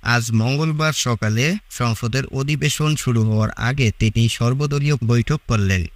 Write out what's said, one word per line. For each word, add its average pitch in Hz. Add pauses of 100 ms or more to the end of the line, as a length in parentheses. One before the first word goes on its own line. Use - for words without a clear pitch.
আজ 120
মঙ্গলবার 151
সকালে 113 (260)
সংসদের 120
অধিবেশন 147
শুরু 117
হওয়ার 107 (180)
আগে 135 (120)
তিনি 117
সর্বদলীয় 143
বৈঠক 120
করলেন। 98 (140)